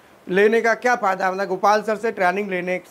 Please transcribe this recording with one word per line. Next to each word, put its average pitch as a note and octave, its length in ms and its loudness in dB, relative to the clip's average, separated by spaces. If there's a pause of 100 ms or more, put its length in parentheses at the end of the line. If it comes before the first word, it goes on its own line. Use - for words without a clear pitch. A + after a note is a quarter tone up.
(280)
लेने G#3+ 320 4
का A3 140 2
क्या A#3+ 220 0
फ़ायदा F#3+ 300 -2
है, F#3 60 0
मतलब F#3+ 160 -4
गोपाल G3+ 340 2
सर G#3+ 140 -2
से A3 160 -4
training F#3+ 380 0
लेने F3+ 300 -4 (100)